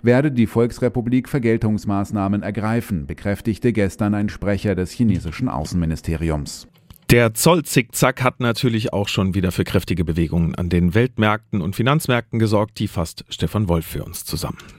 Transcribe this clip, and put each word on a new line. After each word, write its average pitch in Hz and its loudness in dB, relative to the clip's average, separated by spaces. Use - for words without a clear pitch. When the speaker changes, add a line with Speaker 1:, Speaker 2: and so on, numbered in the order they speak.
Speaker 1:
werde 131 4
die 120 4
Volksrepublik 120 0
Vergeltungsmaßnahmen 104 0
ergreifen, 104 -4
bekräftigte 104 -2
gestern 104 0
ein 104 0
Sprecher 98 -2
des 90 -4
chinesischen 95 0
Außenministeriums. 80 -4
Speaker 2:
Der 120 4
Zollzickzack 139 2
hat 127 0
natürlich 117 0
auch 98 -2
schon 95 0
wieder 92 2
für - -2
kräftige 90 0
Bewegungen 82 0
an 87 -4
den 87 4
Weltmärkten 107 0
und 87 -4
Finanzmärkten 123 0
gesorgt. 107 2
Die 107 -2
fasst - -6
Stefan 104 -2
Wolf 82 0
für - -8
uns - -12
zusammen. - -8